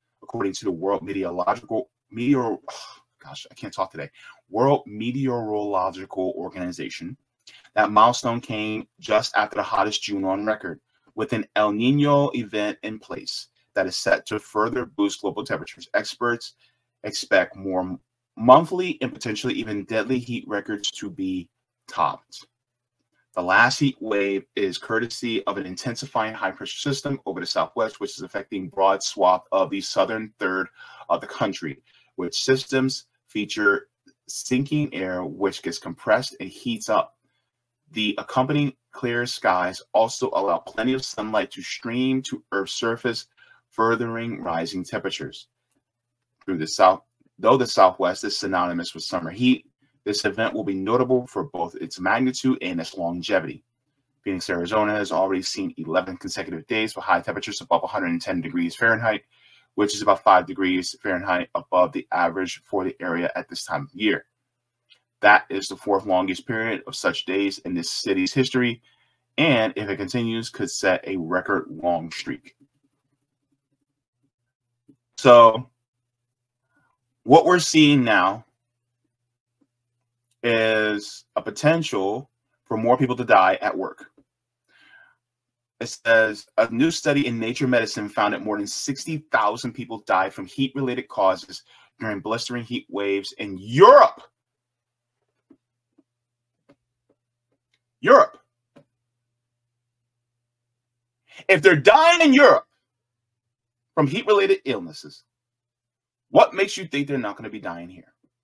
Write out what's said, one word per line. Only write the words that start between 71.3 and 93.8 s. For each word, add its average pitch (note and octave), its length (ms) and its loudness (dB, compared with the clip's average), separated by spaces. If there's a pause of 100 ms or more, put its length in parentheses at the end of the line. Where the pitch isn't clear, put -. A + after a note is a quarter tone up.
long E2 420 -4
streak. - 460 -12 (2500)
So, A#2+ 500 10 (1600)
what D3+ 160 10
we're F3+ 140 6
seeing D3 460 6
now G#2 420 2 (2000)
is A2 840 0 (100)
a - 60 -2
potential B2 880 -4 (340)
for - 140 -4
more A#2 180 2
people B2 200 -2
to B2 100 -6
die F#2+ 340 4
at G#2 160 -4
work. - 340 -10 (1700)
It A#2+ 100 -8
says, A2 580 2 (100)
"A A2+ 140 4
new B2+ 200 2
study C#3+ 360 0
in A#2 120 -4
Nature A#2+ 300 -2
Medicine A2+ 400 0
found G#2 240 0
that F#2+ 100 -6
more G#2 140 -4
than G2+ 100 -6
sixty D3 520 -8 (120)
thousand A2+ 440 -2
people A#2 320 -12
died F#2+ 260 0
from F#2+ 140 -12
heat-related C3 640 -4
causes - 560 -2 (360)
during G#2+ 200 -6
blistering A#2+ 440 -6
heat A#2+ 240 -8
waves G2 440 -4
in G2+ 260 -10
Europe." F3+ 640 8 (3750)